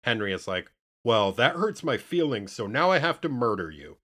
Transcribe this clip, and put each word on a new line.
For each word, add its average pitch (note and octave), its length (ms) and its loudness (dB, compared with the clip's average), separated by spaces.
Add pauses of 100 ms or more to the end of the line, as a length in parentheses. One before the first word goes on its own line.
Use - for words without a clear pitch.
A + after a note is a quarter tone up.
Henry G#2+ 300 -2
is F2+ 140 -8
like, F#2 240 -6 (340)
"Well, G#2+ 280 4
that C#3 220 4
hurts G3 280 -2
my C3+ 140 0
feelings, C3+ 540 -2
so G#2+ 160 -6
now D3+ 240 2
I F#3 60 4
have D#3+ 240 0
to E3 80 -2
murder G#2+ 420 -2
you." D2+ 320 -18